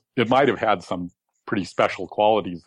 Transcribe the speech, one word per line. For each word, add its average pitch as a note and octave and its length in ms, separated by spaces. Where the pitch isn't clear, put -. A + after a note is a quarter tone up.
it A#2 140
might C3+ 180
have G#2 120
had G2+ 240
some F2 260
pretty G2+ 160
special G2 440
qualities G2+ 600